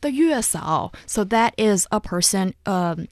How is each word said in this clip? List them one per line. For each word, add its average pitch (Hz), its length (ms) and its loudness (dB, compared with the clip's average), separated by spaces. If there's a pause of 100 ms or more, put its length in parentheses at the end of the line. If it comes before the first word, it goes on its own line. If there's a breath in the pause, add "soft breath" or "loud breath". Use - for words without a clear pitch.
the 294 100 -2
U 311 200 4
S 240 220 0
L. 151 380 -2 (140 loud breath)
So - 180 -2
that 226 340 2
is 208 360 2
a - 80 -2
person, 185 520 0 (120)
um, 175 460 -2